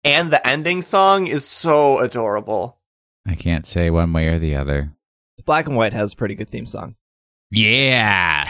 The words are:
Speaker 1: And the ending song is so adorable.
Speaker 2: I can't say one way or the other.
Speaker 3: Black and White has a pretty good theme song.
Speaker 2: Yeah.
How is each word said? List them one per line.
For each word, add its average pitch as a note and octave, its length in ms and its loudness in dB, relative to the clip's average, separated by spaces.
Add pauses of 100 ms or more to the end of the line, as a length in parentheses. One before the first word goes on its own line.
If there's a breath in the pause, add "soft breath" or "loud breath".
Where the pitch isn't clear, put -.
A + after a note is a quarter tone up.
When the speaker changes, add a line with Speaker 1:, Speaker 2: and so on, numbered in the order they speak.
Speaker 1:
And D#3 280 2
the D3+ 160 2
ending D#3 340 -2
song F#3+ 460 2
is C#3 180 -4
so D3 540 2
adorable. A2 800 -4 (480)
Speaker 2:
I F#2 80 -2
can't E2 320 -2
say E2+ 240 0
one E2+ 220 0
way D#2+ 160 0
or E2 100 0
the D#2 160 -2
other. C#2+ 380 -4 (520)
Speaker 3:
Black D#3 220 0
and C#3 80 -4
White A2+ 180 2
has G#2+ 200 -4
a - 20 -18
pretty G2+ 200 -4
good G#2+ 140 -10
theme A2 160 -12
song. G#2+ 300 -12 (560)
Speaker 2:
Yeah. G#2+ 1000 2